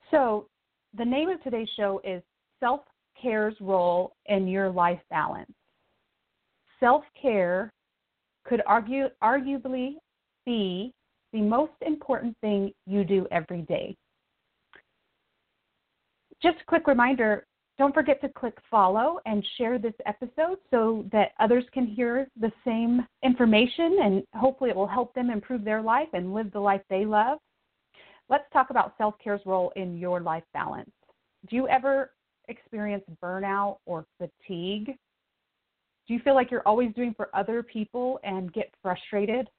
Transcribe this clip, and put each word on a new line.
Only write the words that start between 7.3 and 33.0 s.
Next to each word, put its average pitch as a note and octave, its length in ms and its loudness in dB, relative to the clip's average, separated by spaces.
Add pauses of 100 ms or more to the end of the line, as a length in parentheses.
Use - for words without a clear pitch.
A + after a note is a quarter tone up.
could A#3+ 240 -2
argue, A#3 380 2 (180)
arguably C4 680 -2 (520)
be G#3 460 -4 (400)
the A3 100 -2
most A#3 380 0
important C#4 600 -4
thing G3+ 320 -2 (120)
you G3 200 0
do F#3 260 0
every E3+ 300 -4
day. - 340 -6 (2500)
Just E4 160 4
a - 60 -20
quick E4 220 2
reminder, B3 580 4 (320)
don't C#4 160 4
forget C#4+ 280 2
to C4+ 80 -4
click - 280 -8 (140)
follow A3+ 560 4
and G#3 180 -2 (100)
share A#3+ 220 -2
this G#3+ 160 -4 (140)
episode D4+ 500 -4 (140)
so A3+ 400 2
that G#3 280 2
others A#3+ 320 4
can C4 140 -2
hear A#3+ 420 -2 (140)
the A3 100 0 (140)
same A#3 400 0 (180)
information, B3+ 800 4
and G3 220 2 (100)
hopefully C4 380 0
it F3+ 40 -2
will F#3+ 120 0
help A#3+ 260 -4
them B3 160 -2
improve A3 340 -4
their G#3+ 200 -2
life B3 300 0
and F#3 200 -4
live G#3+ 180 -6
the G#3 80 -6
life G3 300 2
they G3 160 -2
love. G#3+ 320 2 (920)
Let's C#4+ 220 0
talk C4 200 2
about A#3+ 260 0
self-care's G#3 480 -4
role F#3 300 0
in F3+ 240 -8
your F3+ 220 -2
life E3 200 -4 (140)
balance. - 340 -8 (640)
Do A3 40 -6
you C4 120 0
ever C4+ 460 0 (340)
experience G#3 560 -8 (200)